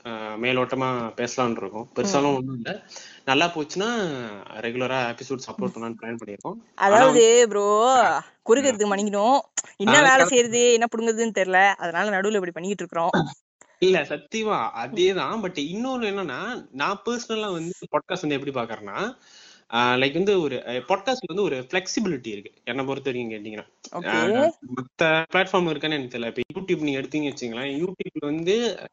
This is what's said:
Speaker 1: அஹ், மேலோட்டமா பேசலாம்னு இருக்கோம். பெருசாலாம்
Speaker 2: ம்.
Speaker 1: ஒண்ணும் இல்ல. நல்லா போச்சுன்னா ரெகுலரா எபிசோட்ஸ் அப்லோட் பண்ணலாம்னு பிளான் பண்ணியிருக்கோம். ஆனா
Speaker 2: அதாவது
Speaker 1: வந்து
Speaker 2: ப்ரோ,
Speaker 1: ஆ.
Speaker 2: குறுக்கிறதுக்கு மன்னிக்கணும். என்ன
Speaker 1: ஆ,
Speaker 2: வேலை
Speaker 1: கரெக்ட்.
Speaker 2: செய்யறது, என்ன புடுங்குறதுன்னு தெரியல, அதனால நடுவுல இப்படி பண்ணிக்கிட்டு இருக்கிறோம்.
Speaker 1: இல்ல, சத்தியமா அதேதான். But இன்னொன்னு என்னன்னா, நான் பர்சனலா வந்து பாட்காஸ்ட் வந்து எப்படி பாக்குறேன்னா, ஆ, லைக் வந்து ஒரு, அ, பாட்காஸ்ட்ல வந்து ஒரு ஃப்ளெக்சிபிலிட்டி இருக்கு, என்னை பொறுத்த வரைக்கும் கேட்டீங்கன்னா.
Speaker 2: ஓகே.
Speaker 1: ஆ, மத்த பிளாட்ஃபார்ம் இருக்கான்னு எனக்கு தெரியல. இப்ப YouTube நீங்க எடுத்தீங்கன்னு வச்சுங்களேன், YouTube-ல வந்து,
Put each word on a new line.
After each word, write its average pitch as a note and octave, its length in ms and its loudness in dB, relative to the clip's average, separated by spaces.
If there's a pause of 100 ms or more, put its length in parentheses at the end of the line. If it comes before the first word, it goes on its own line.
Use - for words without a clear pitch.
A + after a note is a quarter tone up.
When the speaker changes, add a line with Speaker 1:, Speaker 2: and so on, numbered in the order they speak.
Speaker 1:
அஹ், A2 440 -6
மேலோட்டமா B2+ 680 -2
பேசலாம்னு A#2+ 420 -2
இருக்கோம். G#2+ 380 -10
பெருசாலாம் C#3+ 380 2
Speaker 2:
ம். - 20 0
Speaker 1:
ஒண்ணும் C3 280 -6
இல்ல. - 200 -10 (420)
நல்லா D#3 300 2
போச்சுன்னா F3 320 -4 (680)
ரெகுலரா A#2+ 640 -4
எபிசோட்ஸ் B2+ 360 -8
அப்லோட் - 240 -6
பண்ணலாம்னு A#2 260 -8
பிளான் A#2 240 -8
பண்ணியிருக்கோம். G#2 300 -10 (200)
ஆனா G3 200 4
Speaker 2:
அதாவது B3 100 10
Speaker 1:
வந்து A#3+ 420 8
Speaker 2:
ப்ரோ, G#3 420 2
Speaker 1:
ஆ. F#3+ 360 4 (240)
Speaker 2:
குறுக்கிறதுக்கு G#3+ 460 4
மன்னிக்கணும். G#3 440 2 (360)
என்ன A3+ 220 4
Speaker 1:
ஆ, D4+ 40 8
Speaker 2:
வேலை C4+ 80 8
Speaker 1:
கரெக்ட். C4 180 8
Speaker 2:
செய்யறது, A#3+ 440 4
என்ன A#3 160 4 (100)
புடுங்குறதுன்னு A3+ 460 0
தெரியல, F#3 300 6
அதனால F3 360 -2
நடுவுல G3 240 0
இப்படி F#3 180 0
பண்ணிக்கிட்டு E3+ 180 -6
இருக்கிறோம். E3+ 400 -2 (720)
Speaker 1:
இல்ல, F3+ 220 4
சத்தியமா F#3+ 760 -4
அதேதான். E3 680 0
But F3+ 140 -6
இன்னொன்னு A3+ 500 -4
என்னன்னா, F#3+ 640 -6
நான் D#3+ 340 -4
பர்சனலா A3+ 460 -4
வந்து E3+ 220 -6 (180)
பாட்காஸ்ட் E3+ 300 -2
வந்து D3 180 -2
எப்படி C#3 120 -8
பாக்குறேன்னா, A2+ 680 -6 (560)
ஆ, B2 200 2
லைக் C3+ 200 0
வந்து F#3+ 280 2
ஒரு, B2+ 260 -4
அ, A#2 40 -8
பாட்காஸ்ட்ல F#3+ 560 -4
வந்து F#3 160 -4
ஒரு C3 260 -4
ஃப்ளெக்சிபிலிட்டி F#3 580 -4
இருக்கு, G#2 240 -10 (120)
என்னை C3 220 -4
பொறுத்த C3+ 260 -4
வரைக்கும் A2+ 320 -6
கேட்டீங்கன்னா. G#2+ 240 -12 (240)
Speaker 2:
ஓகே. F3 160 -8
Speaker 1:
ஆ, G3+ 380 2
மத்த D#3+ 880 -2
பிளாட்ஃபார்ம் F#3 360 2
இருக்கான்னு D#3 220 -4
எனக்கு B2+ 260 -6
தெரியல. A#2 200 -6
இப்ப B2 220 -8
YouTube F3+ 220 -2
நீங்க C#3 180 -2
எடுத்தீங்கன்னு C#3 340 -4
வச்சுங்களேன், B2 460 -6
YouTube-ல F#3 400 -6
வந்து, E3+ 600 -2 (140)